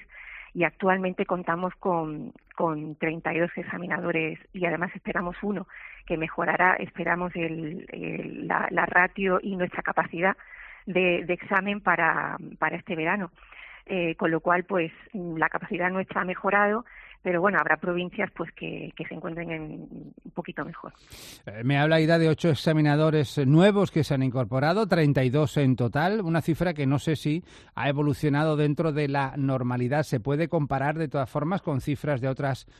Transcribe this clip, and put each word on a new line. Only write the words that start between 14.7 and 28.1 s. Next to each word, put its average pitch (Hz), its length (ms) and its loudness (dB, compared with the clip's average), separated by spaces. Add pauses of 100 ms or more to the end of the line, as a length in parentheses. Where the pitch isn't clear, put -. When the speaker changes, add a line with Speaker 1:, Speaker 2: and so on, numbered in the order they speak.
Speaker 1:
la 165 380 -2
capacidad 180 420 -2
nuestra 190 300 -2
ha 190 40 -2
mejorado, 208 600 2 (360)
pero 175 200 0
bueno, 185 180 2
habrá 151 160 2
provincias, 180 560 -4
pues, 165 220 -8
que, 160 420 -10
que 160 100 -10
se - 80 -12
encuentren 165 380 -8
en, 160 120 -8
un - 720 -16
poquito 170 300 -10
mejor. - 300 -14 (520)
Speaker 2:
Eh, 107 200 -12
me 139 120 2
habla 156 200 4
Aída 160 200 6
de 160 120 6
ocho 160 200 2
examinadores 151 960 4
nuevos 180 460 8
que 151 140 2
se - 80 -2
han 131 100 2
incorporado, 131 640 0
treinta 147 380 4
y 127 40 4
dos 143 280 2
en 131 180 6
total, 151 460 0
una 165 200 0
cifra 175 320 0
que 151 140 -2
no 139 100 2
sé 151 200 0
si 151 260 -2 (320)
ha 131 140 -2
evolucionado 147 640 2